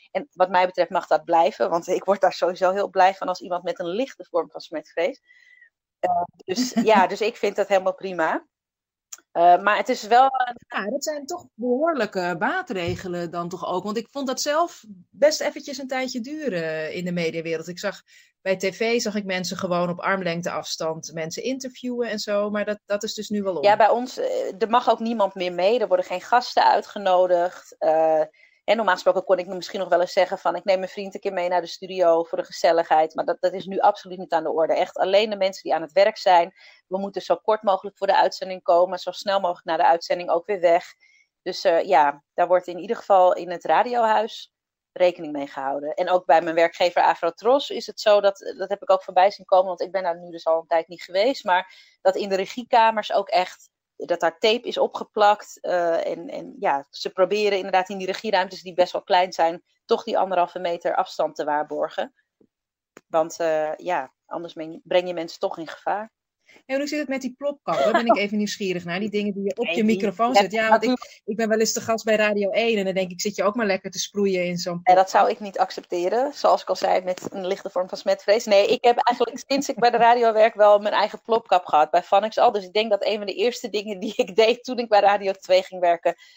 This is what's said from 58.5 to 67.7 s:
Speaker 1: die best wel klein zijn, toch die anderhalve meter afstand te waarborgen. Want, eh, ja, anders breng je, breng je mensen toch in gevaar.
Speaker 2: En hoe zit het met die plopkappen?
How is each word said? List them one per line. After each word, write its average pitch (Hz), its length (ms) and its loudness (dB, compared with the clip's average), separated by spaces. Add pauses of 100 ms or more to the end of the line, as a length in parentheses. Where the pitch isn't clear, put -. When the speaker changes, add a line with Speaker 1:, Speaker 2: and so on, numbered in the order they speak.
Speaker 1:
die 180 120 -14
best 180 180 2
wel - 100 -6
klein 185 300 2
zijn, 170 300 0 (220)
toch 226 200 0
die 214 140 -2
anderhalve 180 400 0
meter 170 360 -4
afstand 170 420 -2
te 156 80 -6
waarborgen. 151 680 -4 (920)
Want, 165 340 -2
eh, 156 360 -2
ja, 160 360 -6 (140)
anders 170 260 -12
breng 160 200 -12
je, 165 120 -18
breng 180 220 0
je 180 80 -6
mensen 165 240 -10
toch 190 200 -6
in 160 100 -12
gevaar. 208 420 -6 (560)
Speaker 2:
En 269 120 -4
hoe 285 80 -4
zit 294 120 -6
het 294 100 -6
met 269 120 -6
die 254 160 -8
plopkappen? 226 560 -2